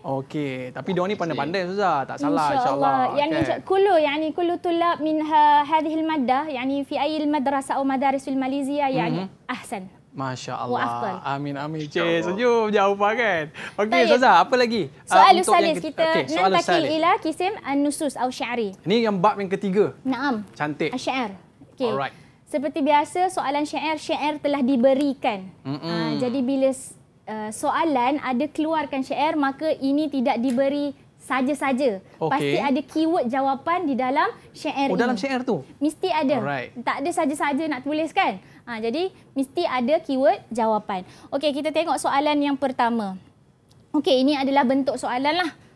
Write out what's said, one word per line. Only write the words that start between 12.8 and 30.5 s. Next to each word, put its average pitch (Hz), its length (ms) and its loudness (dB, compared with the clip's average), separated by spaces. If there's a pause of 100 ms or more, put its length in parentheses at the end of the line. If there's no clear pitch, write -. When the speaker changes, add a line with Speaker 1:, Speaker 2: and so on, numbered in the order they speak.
Speaker 1:
Aufah, 202 320 2
kan? 202 320 0 (320)
Okey, 208 160 2
Speaker 2:
Baik. 339 160 6
Speaker 1:
Ustazah, 247 320 8
apa 196 160 2
lagi? 233 260 2 (220)
Ah, - 120 0
Speaker 2:
Soalu 277 60 12 (140)
Speaker 1:
untuk - 20 2 (100)
yang 415 80 6
Speaker 2:
salis 330 200 4
Speaker 1:
ke-, - 80 -6
Speaker 2:
kita 311 200 -4
Speaker 1:
okey, 320 240 2
soalu 320 200 0
Speaker 2:
nantaki 349 240 2
Speaker 1:
salis. 311 200 2
Speaker 2:
ila 320 260 2
kisim 359 420 -2
an-nusus 285 560 -2
au 254 120 -2
syari. 240 400 -4 (120)
Speaker 1:
Ini 196 240 0
yang 208 100 0
bab 196 240 2
yang 202 100 -2
ketiga. 190 540 0
Speaker 2:
Naam. 254 400 -2 (100)
Speaker 1:
Cantik. 151 380 -4
Speaker 2:
Asyair. 254 480 -4 (340)
Okey. 254 160 -4
Speaker 1:
Alright. 135 260 -4 (300)
Speaker 2:
Seperti 302 360 -4
biasa, 302 480 2
soalan 285 340 -2
syair, 302 340 -4
syair 302 420 -4
telah 285 220 -2
diberikan. 262 840 2 (160)
Speaker 1:
Mm-mm. 143 240 -6
Speaker 2:
Ah, - 320 -2
jadi 247 240 -2
bila 269 280 0
s-, - 280 -6 (280)
ah, 214 280 -8
soalan 277 680 0
ada 262 300 -2
keluarkan 302 560 -2
syair, 294 320 -2
maka 285 340 -2
ini 285 380 0
tidak 262 280 0
diberi 277 600 -2 (240)